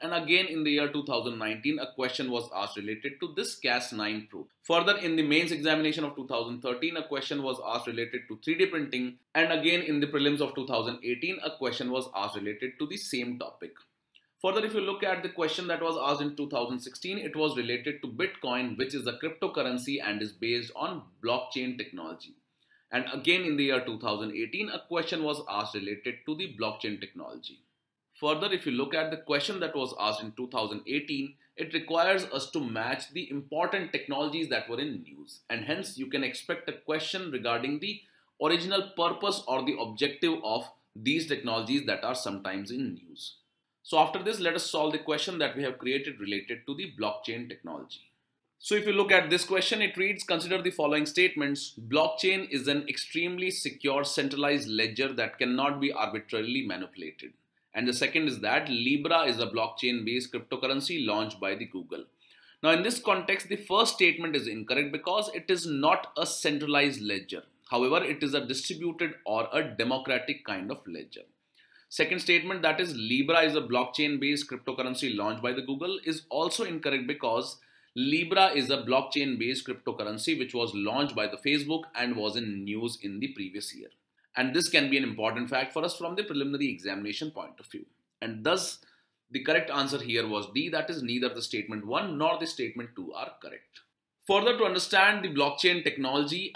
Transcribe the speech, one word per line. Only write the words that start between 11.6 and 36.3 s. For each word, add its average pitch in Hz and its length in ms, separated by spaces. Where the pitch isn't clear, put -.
was 127 240
asked 104 220
related 104 420
to 151 80
the 185 120
same 123 400
topic. - 340
Further, 196 240
if 214 80
you 208 80
look 196 200
at 185 200
the 180 80
question 170 380
that 165 120
was 165 180
asked 143 220
in 147 160
two 147 140
thousand 123 300
sixteen, - 360
it 160 180
was 156 220
related 123 460
to 135 60
Bitcoin, 123 680
which 131 180
is 127 120
a 117 180
cryptocurrency 127 800
and 104 160
is 107 120
based 117 440
on 165 240
blockchain 127 540
technology. 87 560
And 131 200
again 170 320
in 151 120
the 143 80
year 135 200
two 113 140
thousand 107 380
eighteen, 113 320
a 202 180
question 165 380
was 147 240
asked 104 260
related 104 520
to 156 100
the 160 200
blockchain 107 440
technology. 78 580
Further, 156 320
if 180 140
you 143 60
look 139 220
at 160 160
the 160 60
question 151 440
that 156 140
was 131 240
asked 107 240
in 110 140
two 127 120
thousand 110 380
eighteen, 139 480
it 160 180
requires 170 520
us - 260
to 160 80
match 120 520
the 175 180
important 160 600
technologies 143 580
that 113 180
were 117 100
in 131 240
news, 73 380
and 113 140
hence 165 340
you 131 80
can 135 160
expect 135 460